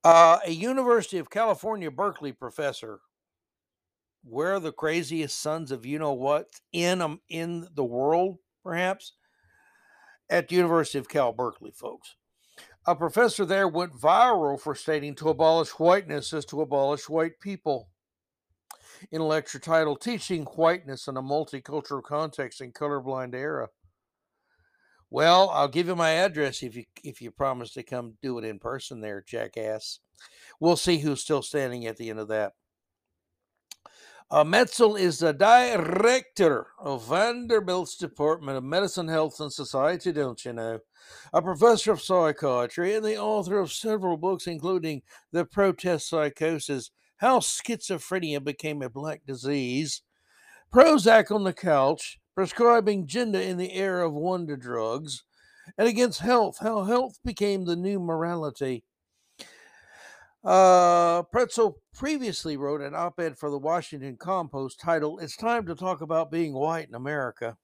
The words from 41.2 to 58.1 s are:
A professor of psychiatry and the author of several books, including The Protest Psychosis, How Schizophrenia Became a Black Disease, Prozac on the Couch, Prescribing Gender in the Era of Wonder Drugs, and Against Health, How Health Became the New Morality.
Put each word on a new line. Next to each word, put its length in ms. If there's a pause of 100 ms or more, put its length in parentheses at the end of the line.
A 100
professor 500
of 100
psychiatry 920
and 100
the 120
author 420
of 120
several 460
books, 300
including 560 (280)
The 140
Protest 640
Psychosis, 800 (280)
How 220
Schizophrenia 1040
Became 380
a 80
Black 360
Disease, 760 (720)
Prozac 580
on 120
the 100
Couch, 680 (140)
Prescribing 720
Gender 320
in 160
the 160
Era 340
of 80
Wonder 440
Drugs, 680 (540)
and 100
Against 320
Health, 400
How 240
Health 400
Became 400
the 140
New 200
Morality. 880 (1600)